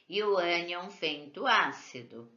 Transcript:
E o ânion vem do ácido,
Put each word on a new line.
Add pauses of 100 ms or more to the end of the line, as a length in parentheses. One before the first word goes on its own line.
E
o
ânion
vem
do
ácido,